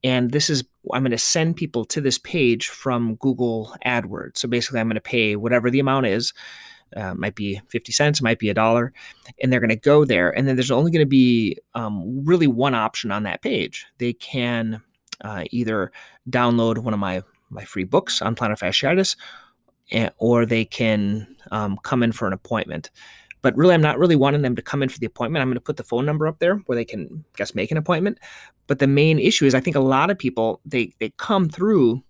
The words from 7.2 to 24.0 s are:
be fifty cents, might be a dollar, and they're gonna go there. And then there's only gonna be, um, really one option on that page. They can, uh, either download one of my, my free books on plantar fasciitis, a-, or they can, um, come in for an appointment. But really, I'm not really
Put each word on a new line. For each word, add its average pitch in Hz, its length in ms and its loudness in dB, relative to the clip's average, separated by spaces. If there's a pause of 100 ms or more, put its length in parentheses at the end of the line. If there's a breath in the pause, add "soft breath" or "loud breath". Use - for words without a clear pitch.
be 101 320 -6
fifty - 240 -8
cents, 147 300 2
might 113 160 2
be 110 100 -2
a 104 60 0
dollar, 113 400 2 (480 loud breath)
and 127 100 2
they're 127 80 4
gonna 113 160 2
go 147 300 6
there. 90 240 4
And 135 180 0
then 131 80 2
there's 127 160 0
only 151 200 2
gonna 156 140 4
be, 123 520 4 (160)
um, 110 500 -6
really 165 240 4
one 127 280 2
option 110 360 -2
on 104 120 -2
that 98 180 -6
page. - 440 -6 (120)
They 120 160 -4
can, 117 680 -4 (380)
uh, 98 320 -10
either 110 400 -2 (380 loud breath)
download 120 480 4
one 120 160 -4
of 104 60 -2
my, 92 240 -4 (260)
my 98 160 -14
free 95 180 -8
books - 380 -2
on 113 140 -2
plantar 107 220 -4
fasciitis, 156 600 0 (760 loud breath)
a-, 113 280 -2
or 117 260 4
they 113 180 0
can, 107 720 -2 (160)
um, 101 320 -4
come 123 200 0
in 113 100 0
for 107 140 -4
an 95 60 -2
appointment. - 580 -6 (500 loud breath)
But 127 160 2
really, 175 160 6
I'm 165 80 4
not 151 180 2
really 170 160 4